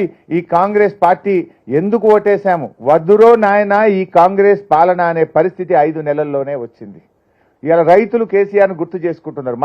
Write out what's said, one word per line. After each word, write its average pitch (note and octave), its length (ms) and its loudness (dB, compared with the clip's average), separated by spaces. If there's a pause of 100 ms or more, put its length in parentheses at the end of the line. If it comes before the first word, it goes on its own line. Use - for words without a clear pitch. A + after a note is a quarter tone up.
ఈ, F#3+ 40 0 (320)
ఈ - 20 -2 (160)
కాంగ్రెస్ G3+ 480 0
పార్టీ F3+ 320 0 (340)
ఎందుకు G3 440 -2
ఓటేశాము, G3 540 0 (140)
వద్దురో E3 540 4
నాయనా G#3 440 0 (200)
ఈ - 20 -2 (180)
కాంగ్రెస్ G3 520 2
పాలన F3 300 2
అనే E3 220 -2 (140)
పరిస్థితి F3+ 360 -2 (140)
ఐదు D#3+ 120 -6
నెలల్లోనే C#3+ 560 -6
వచ్చింది. A2+ 460 -16 (640)
ఇవాళ E3 200 2 (100)
రైతులు A3+ 320 0
కేసీఆర్ను G3 560 0
గుర్తు E3+ 160 -8
చేసుకుంటున్నారు, D3+ 680 -8